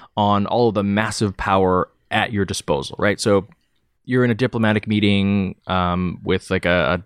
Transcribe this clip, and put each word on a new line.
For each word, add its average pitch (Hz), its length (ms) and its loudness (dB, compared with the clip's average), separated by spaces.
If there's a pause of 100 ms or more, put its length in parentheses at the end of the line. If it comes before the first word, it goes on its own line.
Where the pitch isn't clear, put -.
(160)
on 101 300 2
all 120 220 2
of 98 60 -2
the 104 100 0
massive 104 520 -2
power 92 540 0 (220)
at 107 200 -2
your 98 120 0
disposal, 78 520 -6
right? 101 220 0
So 101 300 2 (600)
you're 123 160 2
in 120 60 2
a 110 60 0
diplomatic 110 500 0
meeting, 101 680 2 (100)
um, 90 560 -2
with, 92 260 -2
like, 92 160 -2
a, 87 420 2